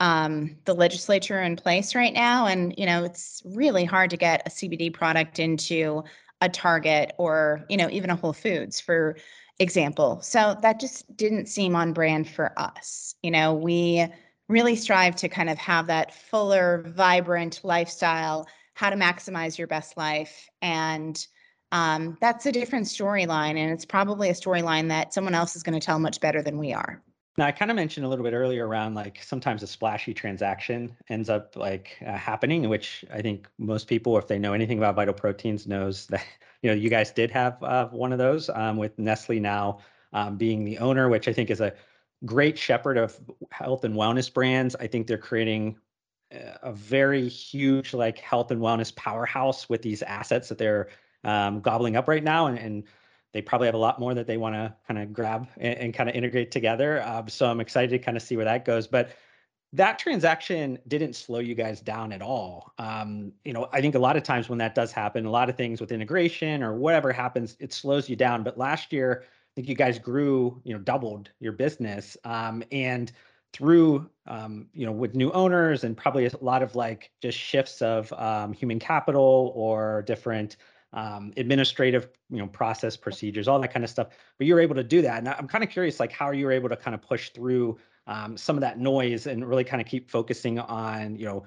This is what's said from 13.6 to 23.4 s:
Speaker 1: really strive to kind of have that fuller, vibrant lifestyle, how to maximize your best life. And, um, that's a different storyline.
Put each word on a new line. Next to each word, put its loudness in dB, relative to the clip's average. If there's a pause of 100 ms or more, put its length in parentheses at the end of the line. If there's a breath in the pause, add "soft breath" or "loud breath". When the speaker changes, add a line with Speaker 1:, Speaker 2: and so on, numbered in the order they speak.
Speaker 1:
really 6
strive 4
to -2
kind -2
of -2
have 2
that 0
fuller, 2
vibrant 4
lifestyle, 0 (280 loud breath)
how 0
to 0
maximize 0
your -6
best -6
life. -4 (120)
And, -2 (460 soft breath)
um, 0
that's 2
a 2
different -2
storyline. 0